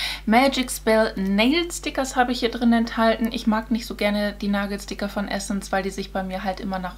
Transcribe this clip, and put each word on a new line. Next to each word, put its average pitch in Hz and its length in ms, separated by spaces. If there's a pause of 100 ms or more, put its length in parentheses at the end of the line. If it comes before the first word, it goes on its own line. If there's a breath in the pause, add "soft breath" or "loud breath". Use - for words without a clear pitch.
(260 loud breath)
Magic 254 440
Spell 220 460
Nail 226 560
Stickers - 440
habe 254 160
ich 247 80
hier 233 100
drin 233 240
enthalten. 226 580
Ich - 140
mag 226 240
nicht 240 160
so - 80
gerne 208 400
die 208 140
Nagelsticker 202 600
von 202 200
Essence, 196 440
weil 190 100
die 196 80
sich 196 220
bei 190 100
mir 190 220
halt 185 160
immer 190 180
nach 180 200